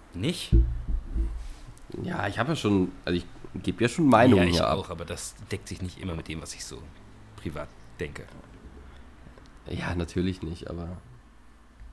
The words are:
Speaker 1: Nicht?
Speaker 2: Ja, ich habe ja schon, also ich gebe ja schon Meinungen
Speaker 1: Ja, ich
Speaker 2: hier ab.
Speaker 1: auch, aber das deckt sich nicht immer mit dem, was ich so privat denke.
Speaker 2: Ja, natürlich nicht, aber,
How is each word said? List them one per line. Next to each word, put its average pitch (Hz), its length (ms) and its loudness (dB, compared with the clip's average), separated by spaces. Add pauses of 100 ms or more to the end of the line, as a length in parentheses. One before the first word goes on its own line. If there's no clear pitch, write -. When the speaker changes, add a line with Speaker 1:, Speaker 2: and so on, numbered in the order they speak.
(140)
Speaker 1:
Nicht? 127 380 -4 (1500)
Speaker 2:
Ja, 95 240 -2
ich 101 120 -4
habe 127 100 0
ja 165 60 0
schon, 98 360 4 (120)
also 87 140 0
ich 85 80 -4 (380)
gebe 95 200 0
ja 120 60 6
schon 160 180 4
Meinungen 113 360 10
Speaker 1:
Ja, 87 60 6
ich 85 80 4
Speaker 2:
hier - 120 4
ab. 82 80 2
Speaker 1:
auch, 92 120 -6
aber 85 140 -8
das 82 320 -10 (160)
deckt - 160 -6
sich 90 140 -8
nicht 90 180 -8
immer 90 160 -4
mit 80 140 -8
dem, 80 120 -6
was - 120 -10
ich - 100 -12
so - 140 -12 (600)
privat 73 300 -8 (320)
denke. 73 240 -8 (1500)
Speaker 2:
Ja, 87 260 -4
natürlich 90 480 -2
nicht, - 260 -8
aber, 85 180 -8 (1040)